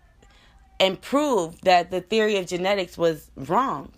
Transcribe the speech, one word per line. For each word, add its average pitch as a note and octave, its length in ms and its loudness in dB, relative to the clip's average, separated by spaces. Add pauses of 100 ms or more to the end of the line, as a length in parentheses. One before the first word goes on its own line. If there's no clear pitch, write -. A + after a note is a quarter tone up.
(800)
and F#3+ 200 2
proved A#3 640 -2
that F3+ 260 4
the F#3 80 -4
theory G#3+ 380 0
of F#3 80 -4
genetics F3+ 520 -2
was E3 380 -2
wrong, E3 640 -2